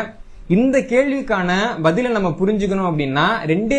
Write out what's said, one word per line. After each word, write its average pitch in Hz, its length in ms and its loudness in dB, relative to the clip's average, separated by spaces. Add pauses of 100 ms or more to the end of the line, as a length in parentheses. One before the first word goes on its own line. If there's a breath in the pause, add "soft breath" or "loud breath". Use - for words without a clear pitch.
(540 soft breath)
இந்த 262 220 4 (140)
கேள்விக்கான 247 600 0 (340)
பதிலை 185 260 2
நம்ம 202 180 0 (120)
புரிஞ்சுக்கணும் 196 480 0
அப்படின்னா, 147 360 0 (260)
ரெண்டே 220 280 0